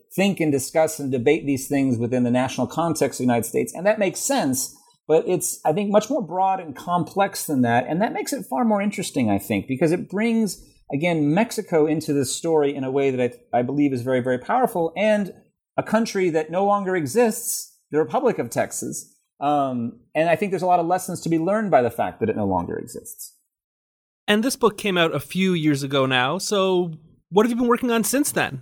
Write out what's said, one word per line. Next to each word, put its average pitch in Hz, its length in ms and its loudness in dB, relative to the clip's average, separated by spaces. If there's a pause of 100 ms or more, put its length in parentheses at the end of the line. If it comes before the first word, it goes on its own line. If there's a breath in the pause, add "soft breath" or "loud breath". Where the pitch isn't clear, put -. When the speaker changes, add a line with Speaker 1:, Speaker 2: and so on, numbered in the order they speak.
(160)
Speaker 1:
think 190 240 2
and 156 120 2
discuss 151 480 0
and 139 120 -4
debate 135 340 -2
these 139 220 -2
things 135 300 0
within 120 260 0
the 120 80 2
national 127 340 -2
context 160 540 -2
of 127 40 -2
the 123 80 2
United 117 140 0
States, - 300 -4
and 170 100 -8
that 214 140 2
makes 190 200 -2
sense, 165 560 -2 (320 loud breath)
but 160 200 2
it's, - 360 -2
I 156 100 2
think, 202 180 -2
much 208 180 2
more 262 160 -2
broad 185 340 0
and 156 160 -12
complex 180 680 -2
than 139 160 0
that, 120 260 2
and 165 140 0
that 247 120 0
makes - 200 -6
it 247 160 -6
far 254 140 -2
more 208 180 2
interesting, 185 480 -2
I 98 80 2
think, 98 300 -2
because 151 240 0
it - 180 -2
brings, 226 560 -2 (260 soft breath)
again, 151 420 0
Mexico 180 520 2
into 156 280 0
this 139 200 0
story 151 400 2
in 135 120 -6
a 131 40 -4
way 139 220 2
that 123 260 -2 (160)
I, 120 60 2
I - 20 4
believe 139 300 0
is 127 100 -2
very, 127 200 0
very 127 180 0
powerful, 190 580 0
and 208 360 0 (420)
a 160 80 -2
country 202 480 0
that 156 180 0
no 185 160 0
longer 202 300 0
exists, 202 840 -2 (140)
the 151 80 0
Republic 190 400 0
of 120 100 -6
Texas, - 640 -6 (280)
um, 135 580 -2 (160)
and 160 140 2
I 160 80 2
think 202 140 -2
there's 180 120 -2
a 185 40 0
lot 180 120 4
of 165 80 0
lessons 180 340 -2
to 165 80 -4
be 165 80 4
learned 196 320 0
by 143 120 6
the 117 100 2
fact 101 300 -4
that 107 80 2
it 107 80 -2
no 104 100 0
longer 87 300 -2
exists. - 580 -14 (920)
Speaker 2:
And 208 160 4
this 262 140 0
book 208 220 2
came 190 200 0
out 165 160 4
a 147 60 -2
few 185 340 0
years 151 300 2
ago 139 220 2
now, 131 320 2
so 185 560 0 (360)
what 202 160 6
have 233 60 0
you 233 60 -2
been 240 100 2
working 240 240 2
on 226 140 2
since 285 260 0
then? 131 300 -2